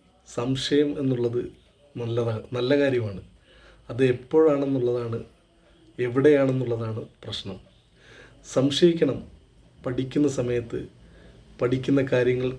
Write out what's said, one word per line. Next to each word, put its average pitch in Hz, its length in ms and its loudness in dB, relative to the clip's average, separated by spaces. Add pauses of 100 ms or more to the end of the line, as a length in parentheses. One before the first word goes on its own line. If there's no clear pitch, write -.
(300)
സംശയം 135 600 0 (100)
എന്നുള്ളത് 120 420 -2 (540)
നല്ലതാ-, 117 560 -4
നല്ല 123 280 -2
കാര്യമാണ്. 120 420 0 (680)
അത് 120 160 -2
എപ്പോഴാണെന്നുള്ളതാണ്, 127 1120 2 (800)
എവിടെയാണെന്നുള്ളതാണ് 123 1000 2 (180)
പ്രശ്നം. - 380 -12 (920)
സംശയിക്കണം. 139 720 2 (600)
പഠിക്കുന്ന 131 500 -2
സമയത്ത് 120 500 -4 (800)
പഠിക്കുന്ന 131 460 2
കാര്യങ്ങൾ 127 560 2